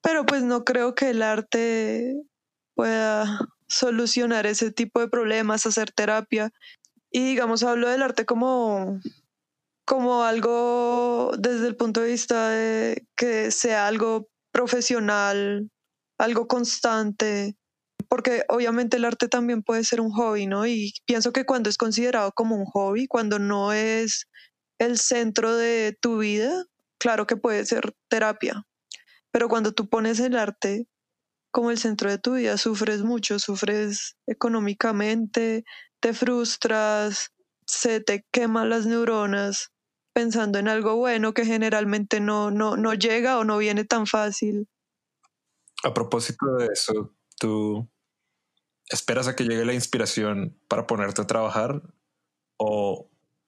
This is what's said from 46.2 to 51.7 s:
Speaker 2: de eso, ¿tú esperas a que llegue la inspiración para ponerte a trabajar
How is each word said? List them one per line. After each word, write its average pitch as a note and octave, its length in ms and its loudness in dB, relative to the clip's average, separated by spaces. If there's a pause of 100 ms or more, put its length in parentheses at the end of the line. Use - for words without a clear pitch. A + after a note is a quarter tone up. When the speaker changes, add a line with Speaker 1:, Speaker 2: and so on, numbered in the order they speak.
Speaker 2:
de A#2+ 160 2
eso, G#2+ 420 -2 (240)
¿tú G#2+ 500 -2 (1000)
esperas B2 380 -2
a C3 80 -4
que B2+ 100 0
llegue A#2 200 2
la A#2+ 80 0
inspiración G#2+ 840 -2 (100)
para - 180 0
ponerte G#2 360 -2
a G2 60 -4
trabajar A2+ 540 0 (760)